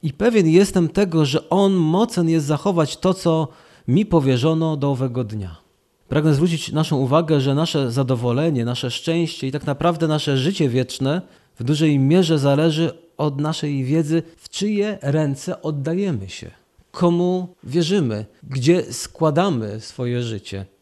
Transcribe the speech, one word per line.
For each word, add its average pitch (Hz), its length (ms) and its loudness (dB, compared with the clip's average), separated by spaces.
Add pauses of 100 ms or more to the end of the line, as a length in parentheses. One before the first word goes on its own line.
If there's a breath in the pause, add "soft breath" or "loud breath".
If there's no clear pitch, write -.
i 151 100 -4
pewien 214 360 2
jestem 180 400 4
tego, 165 360 2
że 143 240 -2
On 196 240 4
mocen 180 560 2
jest 160 180 2
zachować 156 500 0
to, 185 180 0
co 160 340 0 (400 loud breath)
mi 175 180 4
powierzono 156 720 2
do 143 140 -2
owego 123 340 -2
dnia”. 101 320 -10 (520)
Pragnę 151 260 2
zwrócić 165 380 0
naszą 156 240 0
uwagę, 147 440 2
że 135 140 0
nasze 143 380 -2
zadowolenie, 127 720 0
nasze 123 260 -4
szczęście 165 560 -4
i 131 60 -6
tak 135 140 -6
naprawdę 160 420 -2
nasze 147 280 0
życie 151 320 0
wieczne 135 540 -2 (360 soft breath)
w 123 60 -8
dużej 147 340 2
mierze 160 400 4
zależy 151 540 2 (240)
od 143 240 -4
naszej 147 440 -2
wiedzy, 156 380 0 (140)
w - 120 -20
czyje 208 540 -2
ręce 143 600 -2
oddajemy 156 680 -4
się, - 220 -14 (400)
komu 175 640 0 (100)
wierzymy, 143 640 0 (160 soft breath)
gdzie 135 500 0
składamy 143 880 -2
swoje 123 420 -6
życie. 98 440 -8 (160)